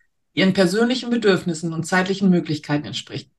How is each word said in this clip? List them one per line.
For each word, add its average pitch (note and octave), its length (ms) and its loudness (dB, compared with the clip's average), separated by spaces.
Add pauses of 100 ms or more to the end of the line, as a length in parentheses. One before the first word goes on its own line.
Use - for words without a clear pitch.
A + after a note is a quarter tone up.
(340)
die D3 60 -2
ihren F#3+ 120 4
persönlichen A3+ 580 0
Bedürfnissen F3 640 0
und D#3+ 120 -4
zeitlichen F#3+ 460 0
Möglichkeiten D3+ 560 0
entspricht. - 520 -12